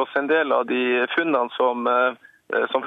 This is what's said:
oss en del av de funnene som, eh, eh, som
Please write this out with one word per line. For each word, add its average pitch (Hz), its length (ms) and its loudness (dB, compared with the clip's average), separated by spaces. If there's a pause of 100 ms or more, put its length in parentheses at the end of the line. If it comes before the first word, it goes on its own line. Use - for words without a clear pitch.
oss - 100 -6
en 139 160 0
del 151 240 2
av 127 140 2
de 123 420 0
funnene 143 460 0
som, 123 280 2
eh, 123 300 2 (400)
eh, 117 160 0
som 131 160 0